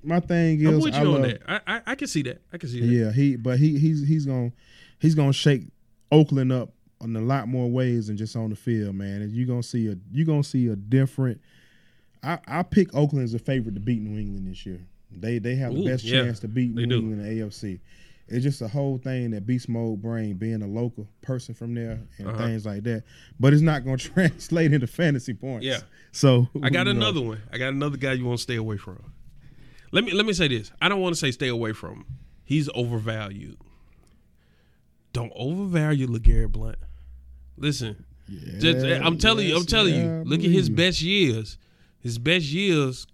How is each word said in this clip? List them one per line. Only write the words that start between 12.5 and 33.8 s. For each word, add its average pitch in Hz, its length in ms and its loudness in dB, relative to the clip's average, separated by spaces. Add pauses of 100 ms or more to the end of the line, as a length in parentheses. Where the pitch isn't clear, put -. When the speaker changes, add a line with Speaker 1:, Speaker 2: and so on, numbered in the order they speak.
Speaker 1:
pick 190 300 4
Oakland 143 300 2
as 117 100 -4
a 117 40 -2
favorite 113 360 -2
to 101 60 -8
beat 113 220 0
New 107 160 -6
England 98 320 -6
this - 160 -12
year. 90 140 -12 (300)
They, 110 280 -6
they 120 180 -4
have 127 160 -2
the 139 100 -2
Speaker 2:
Ooh, - 40 -2
Speaker 1:
best 127 180 -2
Speaker 2:
yeah, 127 200 2
Speaker 1:
chance 117 160 -4
to 117 80 -8
beat 120 260 -2
Speaker 2:
they 120 80 -2
Speaker 1:
New 120 60 0
Speaker 2:
do. 120 100 2
Speaker 1:
England 110 240 -4
in 110 140 -6
the 113 60 -4
A 107 40 -6
F 104 60 -10
C. 95 280 -10 (500)
It's 123 120 -2
just 139 160 -2
the 113 100 -8
whole 139 300 -2
thing 127 320 -4
that 101 160 -6
Beast 123 240 -2
Mode 113 320 -4
brain, 110 320 -4
being 110 260 -4
a 104 60 -6
local 110 420 -6 (140)
person 123 320 -8
from 117 200 -8
there 113 240 -6 (200)
and 98 100 -10
Speaker 2:
Uh-huh. 110 80 -6 (100)
Speaker 1:
things 110 200 -4
like 104 160 -6
that. 113 220 -4 (360)
But 139 140 6
it's 151 80 6
not 151 220 2
gonna 131 120 -2
<laughs> - 20 -4
translate 165 760 2
into 131 140 4
fantasy 143 480 -2
points. 123 300 -10
Speaker 2:
Yeah. 131 140 -2 (340)
Speaker 1:
So, 123 360 6 (140)
Speaker 2:
I 135 80 2
got 180 160 2
Speaker 1:
you 202 80 2
know. - 80 2
Speaker 2:
another 190 200 0
one. 110 180 -6 (120)
I 117 60 -8
got 127 140 -2
another 139 240 -2
guy 131 180 -2
you 127 100 -2
wanna 120 140 -2
stay 123 180 -4
away 110 220 -4
from. - 340 -16 (800)
Let 208 120 2
me, 202 80 -4
let 208 140 2
me 214 80 0
say 165 140 2
this. 117 240 -4 (100)
I 170 80 4
don't 202 100 0
wanna 180 140 0
say 151 160 -2
stay 127 180 -4
away 117 240 -2
from - 260 -10
him. - 80 -20 (380)
He's 143 300 0
overvalued. 110 840 -4 (1600)